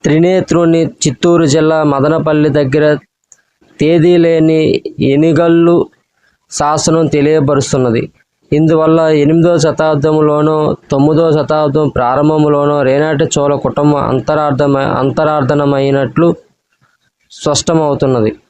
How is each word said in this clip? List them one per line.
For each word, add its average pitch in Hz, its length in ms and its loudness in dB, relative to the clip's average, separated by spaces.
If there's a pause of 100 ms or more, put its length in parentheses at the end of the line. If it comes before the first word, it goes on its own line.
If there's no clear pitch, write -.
త్రినేత్రుని 165 840 0
చిత్తూరు 165 580 0
జిల్లా 156 380 2
మదనపల్లి 151 640 0
దగ్గర 147 480 0 (840)
తేదీ 170 360 2
లేని 160 680 2 (180)
ఎనిగల్లు 165 880 2 (640)
శాసనం 156 560 -2
తెలియబరుస్తున్నది. 143 1040 0 (400)
ఇందువల్ల 160 480 2
ఎనిమిదో 160 580 2
శతాబ్దంలోనో 151 1160 0 (140)
తొమ్మిదో 151 420 2
శతాబ్దం 151 560 -2
ప్రారంభంలోనో 147 920 0
రేనాటి 147 420 0
చోళ 143 300 -2
కుటుంబం 143 540 -2
అంతరార్థమ-, 139 680 -2
అంతరార్థనమైనట్లు 139 1600 -2 (960)
స్పష్టమవుతున్నది. 143 1040 -2 (140)